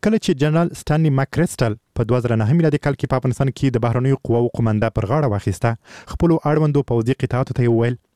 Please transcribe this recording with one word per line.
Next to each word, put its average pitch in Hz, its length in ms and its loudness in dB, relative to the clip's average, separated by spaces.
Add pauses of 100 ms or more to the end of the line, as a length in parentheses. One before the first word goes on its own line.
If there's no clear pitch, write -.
کله 214 200 2
چې 151 200 0
جنرال 160 340 0
سټانلي 151 440 0
ماکریسټل 131 600 -2 (160)
په 117 140 0
دوه 123 120 0
زره 113 200 0
نهه 151 180 2
میلادي 147 240 0
کال 143 100 0
کې - 160 -4
په 131 100 0
افغانستان 131 360 -2
کې 127 180 0
د 117 140 0
بهرنیو 127 400 0
قواو 117 260 2
قومنده 110 400 0
پر 101 160 -2
غاړه 147 220 0
واخیسته، 104 420 -2 (380)
خپلو 165 340 2
اړوندو 147 420 0
پوځي 117 320 0
قطعاتو 123 360 -4
ته 123 80 2
یې 117 100 4
وویل، 117 260 0 (140)